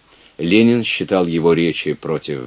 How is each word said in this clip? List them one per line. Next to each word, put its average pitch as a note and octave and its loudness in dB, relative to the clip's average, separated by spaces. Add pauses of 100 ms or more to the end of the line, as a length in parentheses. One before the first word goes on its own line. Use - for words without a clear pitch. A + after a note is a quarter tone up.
(380)
Ленин A2+ 2
считал F#2 -2
его E2 2
речи E2 -2
против D2 -8